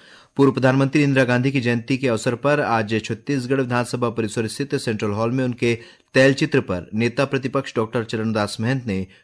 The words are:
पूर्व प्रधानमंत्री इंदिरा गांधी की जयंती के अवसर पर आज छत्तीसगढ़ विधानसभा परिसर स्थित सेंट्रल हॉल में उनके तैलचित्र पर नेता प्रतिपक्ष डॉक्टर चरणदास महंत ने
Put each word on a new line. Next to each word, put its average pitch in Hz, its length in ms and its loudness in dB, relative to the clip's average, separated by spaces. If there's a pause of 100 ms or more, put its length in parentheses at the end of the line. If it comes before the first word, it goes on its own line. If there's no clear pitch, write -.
(360)
पूर्व 135 160 6
प्रधानमंत्री 135 520 2
इंदिरा 135 200 4
गांधी 123 280 2
की 135 100 0
जयंती 120 360 0
के 131 100 0
अवसर 120 280 0
पर 147 240 0
आज 110 460 0
छत्तीसगढ़ 131 560 -2
विधानसभा 123 480 0
परिसर 110 380 -2
स्थित 143 280 -6
सेंट्रल 110 360 -2
हॉल 113 200 -2
में 131 120 0
उनके 120 340 0 (360)
तैलचित्र 135 460 4
पर 92 340 -4
नेता 117 320 0
प्रतिपक्ष 135 500 -4
डॉक्टर 113 280 -2
चरणदास 110 580 -2
महंत 123 240 -2
ने 95 220 -4 (160)